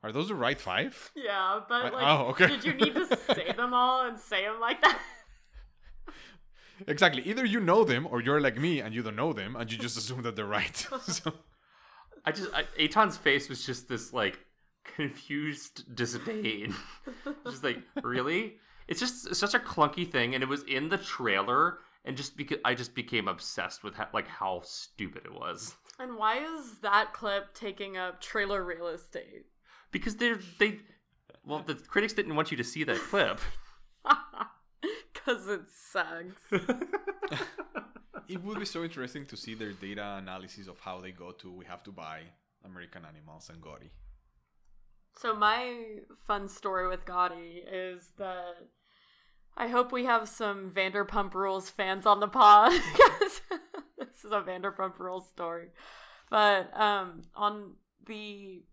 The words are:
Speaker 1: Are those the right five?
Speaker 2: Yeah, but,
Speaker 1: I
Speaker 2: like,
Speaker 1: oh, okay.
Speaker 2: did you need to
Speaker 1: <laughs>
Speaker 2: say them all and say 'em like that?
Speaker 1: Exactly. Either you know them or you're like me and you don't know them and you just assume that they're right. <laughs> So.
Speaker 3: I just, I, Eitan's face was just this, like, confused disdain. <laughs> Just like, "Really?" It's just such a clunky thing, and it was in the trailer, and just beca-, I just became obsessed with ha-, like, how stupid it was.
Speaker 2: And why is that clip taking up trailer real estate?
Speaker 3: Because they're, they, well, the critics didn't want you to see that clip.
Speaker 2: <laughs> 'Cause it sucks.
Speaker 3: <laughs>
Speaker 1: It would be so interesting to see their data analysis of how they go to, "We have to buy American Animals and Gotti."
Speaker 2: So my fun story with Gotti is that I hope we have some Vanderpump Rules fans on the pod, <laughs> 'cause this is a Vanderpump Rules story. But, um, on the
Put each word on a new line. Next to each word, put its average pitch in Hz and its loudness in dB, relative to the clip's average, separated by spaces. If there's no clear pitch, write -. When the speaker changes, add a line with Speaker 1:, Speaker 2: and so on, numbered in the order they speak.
Speaker 1:
Are 107 -8
those 156 -2
the 214 -2
right 135 0
five? 113 -2
Speaker 2:
Yeah, 202 0
but, 240 0
Speaker 1:
I - 0
Speaker 2:
like, 254 0
Speaker 1:
oh, 143 6
okay. 175 8
Speaker 2:
did 269 2
you - 0
need 220 4
to 339 2
Speaker 1:
<laughs> - 2
Speaker 2:
say 180 -2
them 247 0
all 254 4
and 226 -8
say 196 -2
'em 220 -4
like 233 0
that? - 8
Speaker 1:
Exactly. 151 4
Either 226 0
you 220 2
know 180 6
them 143 2
or 120 0
you're 143 4
like 127 2
me 151 0
and 110 -6
you 120 -4
don't 107 -6
know 151 0
them 104 -6
and 113 -6
you 117 -6
just 117 -4
assume 123 -6
that 113 -4
they're 104 -4
right. - -2
<laughs> 254 -6
So. 160 -4
Speaker 3:
I 156 -2
just, 196 -6
I, 147 0
Eitan's 175 4
face 143 2
was 131 -8
just 127 -6
this, 113 -6
like, 107 0
confused 147 -8
disdain. 113 -4
<laughs> - -12
Just 175 -10
like, 120 0
"Really?" 139 -2
It's 165 -4
just - -4
such 202 0
a 247 4
clunky 156 2
thing, 123 2
and 131 0
it 131 -2
was 143 -2
in 139 -2
the 190 0
trailer, 123 2
and 131 -6
just - -10
beca-, 143 -4
I 123 4
just 123 -8
became 117 -2
obsessed - -6
with 101 -8
ha-, 92 -6
like, 104 -2
how 95 -6
stupid - -12
it - -16
was. 85 -10
Speaker 2:
And 247 -10
why 220 2
is 294 -10
that 214 4
clip 202 -4
taking 196 -10
up 180 -6
trailer 202 -2
real 170 -6
estate? - -10
Speaker 3:
Because - -4
they're, 233 2
they, 208 2
well, 151 -4
the 156 -2
critics 214 0
didn't 160 0
want 156 2
you 147 -2
to 120 -2
see - -6
that 113 0
clip. 139 0
Speaker 2:
<laughs> - -2
'Cause 208 -2
it 196 -4
sucks. 175 -8
Speaker 3:
<laughs> 190 2
Speaker 1:
It 180 -10
would 208 -8
be 208 -6
so 170 -6
interesting 139 -10
to 107 -16
see 113 -10
their 107 -8
data 101 -10
analysis 95 -14
of 85 -18
how 92 -10
they 92 -14
go 87 -16
to, 92 -18
"We 90 -18
have 87 -16
to 101 -18
buy 80 -14
American 90 -18
Animals 78 -20
and 82 -20
Gotti." 76 -20
Speaker 2:
So 226 -4
my 226 0
fun 202 -2
story 185 -2
with 185 -4
Gotti 175 -4
is 185 -8
that 180 -10
I 233 -4
hope 247 2
we 247 -2
have 233 4
some 196 -4
Vanderpump 196 0
Rules 190 -2
fans 190 -2
on 202 8
the 208 2
pod, 214 12
<laughs> - 2
'cause - 8
this - -14
is 208 -10
a 208 2
Vanderpump 185 -4
Rules 185 -8
story. 170 -8
But, 202 4
um, 190 0
on 208 -2
the 101 -12